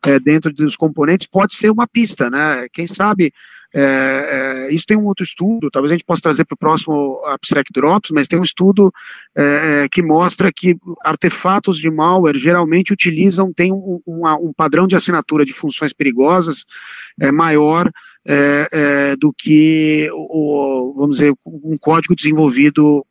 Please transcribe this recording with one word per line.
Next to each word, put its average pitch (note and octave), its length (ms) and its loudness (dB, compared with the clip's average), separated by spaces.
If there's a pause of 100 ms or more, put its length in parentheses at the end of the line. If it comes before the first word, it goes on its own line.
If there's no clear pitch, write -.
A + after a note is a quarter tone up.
é, C#3 140 2
dentro D3+ 340 0
dos C#3+ 240 -2
componentes, D#3+ 500 0
pode G3 280 0
ser G#3+ 160 2
uma A#3 160 0
pista, G#3+ 420 -2
né? C3+ 440 -2
Quem E3+ 140 -8
sabe, F#3+ 460 0 (420)
é, C3+ 920 -2
é, D3+ 60 -2
isso E3 120 -4
tem G#3+ 100 2
um G#3 80 0
outro G3 200 -2
estudo, F#3+ 460 -4
talvez C#3+ 200 0
a E3+ 40 2
gente E3+ 100 -4
possa E3 180 -2
trazer D#3+ 220 0
pro - 120 -8
próximo D3 720 -2
AppSec C#3+ 460 -4
Drops, D#3+ 380 0
mas D3 180 0
tem E3+ 100 0
um F3+ 60 0
estudo, F#3+ 480 4 (420)
é, D3+ 80 0 (420)
é, C3+ 40 -2
que F3+ 140 0
mostra E3+ 500 2
que F3+ 240 0 (260)
artefatos F3+ 760 -2
de D#3+ 120 -2
malware D#3+ 460 2
geralmente E3+ 560 0
utilizam, F#3 600 0
tem F#3 200 0
um, F#3 340 -6
uma, E3 300 -2
um D#3+ 160 -4
padrão D#3 340 2
de F#3 80 2
assinatura D#3 500 0
de C3+ 80 -6
funções D3 400 -6
perigosas, D3 720 0 (540)
é, C#3 140 0
maior, D#3+ 580 2 (340)
é, C#3+ 480 0
é, C#3+ 440 0
do C#3+ 160 0
que D#3 800 2
o, C#3+ 800 -2
o, C#3+ 40 -16
vamos C#3 240 0
dizer, D3 140 4 (120)
um D#3 340 -8
código E3 360 0
desenvolvido D3 960 2